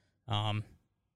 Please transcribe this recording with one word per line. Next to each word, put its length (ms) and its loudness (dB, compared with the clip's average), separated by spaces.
Um, 360 0